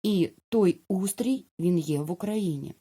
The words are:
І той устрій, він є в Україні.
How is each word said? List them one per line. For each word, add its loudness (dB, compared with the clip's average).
І 2
той 4
устрій, -2
він 2
є -2
в -6
Україні. -4